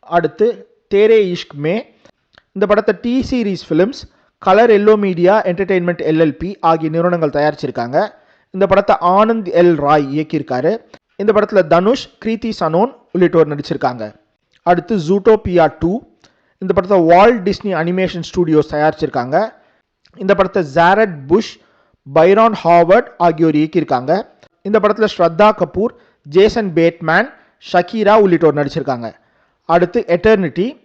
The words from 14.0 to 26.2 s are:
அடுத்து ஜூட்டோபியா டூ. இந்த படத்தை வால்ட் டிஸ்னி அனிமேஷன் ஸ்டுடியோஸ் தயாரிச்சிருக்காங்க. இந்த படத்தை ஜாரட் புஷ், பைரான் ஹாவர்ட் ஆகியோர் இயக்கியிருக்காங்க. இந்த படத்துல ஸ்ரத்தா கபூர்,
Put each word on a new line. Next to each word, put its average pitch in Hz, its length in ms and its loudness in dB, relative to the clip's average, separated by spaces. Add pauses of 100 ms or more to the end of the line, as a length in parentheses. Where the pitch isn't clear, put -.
அடுத்து 180 240 -2 (140)
ஜூட்டோபியா 196 580 2 (160)
டூ. 170 100 -2 (720)
இந்த 190 120 0
படத்தை 190 220 0 (120)
வால்ட் 202 380 6
டிஸ்னி 202 240 -4 (100)
அனிமேஷன் 180 480 -4
ஸ்டுடியோஸ் 156 460 0
தயாரிச்சிருக்காங்க. 147 600 -2 (840)
இந்த 190 160 -2
படத்தை 190 240 -2 (160)
ஜாரட் 190 360 2 (160)
புஷ், 196 220 0 (640)
பைரான் 202 460 4
ஹாவர்ட் 170 480 4 (160)
ஆகியோர் 160 340 0
இயக்கியிருக்காங்க. 151 520 -2 (560)
இந்த 208 160 0
படத்துல 208 300 0
ஸ்ரத்தா 170 340 2 (120)
கபூர், 185 340 -4 (420)